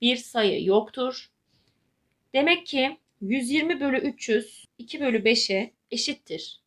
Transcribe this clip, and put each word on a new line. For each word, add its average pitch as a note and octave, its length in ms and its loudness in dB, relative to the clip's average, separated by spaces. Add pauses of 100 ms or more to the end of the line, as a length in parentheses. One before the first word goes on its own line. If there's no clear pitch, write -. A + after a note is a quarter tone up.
bir B3 160 4
sayı G#3 480 0
yoktur. A3+ 680 0 (1040)
Demek E4+ 320 2
ki C4 320 -2 (220)
yüz A#3+ 300 -2
yirmi D#4 300 0
bölü C4+ 160 0
üç - 320 -4
yüz, - 360 -2 (140)
iki A#3+ 220 -12
bölü A3+ 240 0
beşe A3+ 480 0 (180)
eşittir. - 760 -8